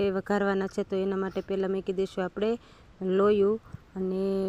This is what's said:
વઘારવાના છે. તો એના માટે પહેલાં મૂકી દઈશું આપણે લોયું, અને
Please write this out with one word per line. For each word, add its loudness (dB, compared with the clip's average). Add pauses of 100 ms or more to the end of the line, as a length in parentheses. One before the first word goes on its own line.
(120)
વઘારવાના 0
છે. -4
તો -6
એના 0
માટે -4
પહેલાં -2
મૂકી -4
દઈશું -2
આપણે -2 (600)
લોયું, 4 (340)
અને -2 (260)